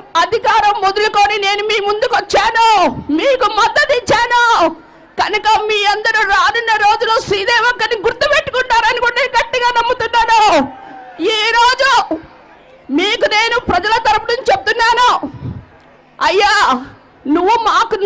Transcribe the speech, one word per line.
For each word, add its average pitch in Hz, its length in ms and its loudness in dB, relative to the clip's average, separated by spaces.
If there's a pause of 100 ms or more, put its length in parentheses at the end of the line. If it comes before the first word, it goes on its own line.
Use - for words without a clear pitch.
(220)
అధికారం 415 600 0
వదులుకొని 415 600 2
నేను 403 260 -2
మీ 427 60 0 (120)
ముందుకు 427 300 0
వచ్చాను, 453 520 2 (500)
మీకు 508 280 2 (100)
మద్దతు 466 420 2
ఇచ్చాను 480 460 2 (760)
కనుక 403 280 -2 (200)
మీ 427 100 0 (140)
అందరూ 440 300 0 (100)
రానున్న 427 400 0 (140)
రోజుల్లో 453 400 2
శ్రీదేవక్కని 466 800 0
గుర్తుపెట్టుకుంటారని 494 1000 0
కూడా 480 160 -2
నేను 508 180 -2
గట్టిగా 480 400 -2
నమ్ముతున్నాను. 466 640 0 (960)
ఈ - 20 -2 (200)
రోజు 508 340 2 (1080)
మీకు 440 360 0
నేను 466 240 0 (100)
ప్రజల 370 240 0 (140)
తరపు 427 240 0
నుంచి 480 200 -4
చెప్తున్నాను, 466 580 0 (1200)
అయ్యా 403 240 2 (840)
నువ్వు 370 200 2 (140)
మాకు 427 260 0 (100)